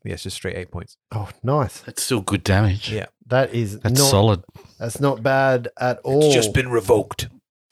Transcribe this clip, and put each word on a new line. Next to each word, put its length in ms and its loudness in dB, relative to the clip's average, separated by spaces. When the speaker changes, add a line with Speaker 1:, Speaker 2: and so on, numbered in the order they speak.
Speaker 1:
Yeah, 100 -8
it's 80 -12
just 140 -10
straight 200 -8
eight 140 -12
points. 260 -14
Speaker 2:
Oh, 160 -8
nice. 380 -2
Speaker 3:
That's 220 -10
still 200 -2
good 200 -2
damage. 480 2
Speaker 1:
Yeah. 160 -8
Speaker 2:
That 280 0
is 260 -4
Speaker 3:
That's 180 0
Speaker 2:
not, 120 4
Speaker 3:
solid. 340 4
Speaker 2:
that's 220 -10
not 220 0
bad 460 2
at 260 -2
all. 300 4
Speaker 1:
revoked. 640 0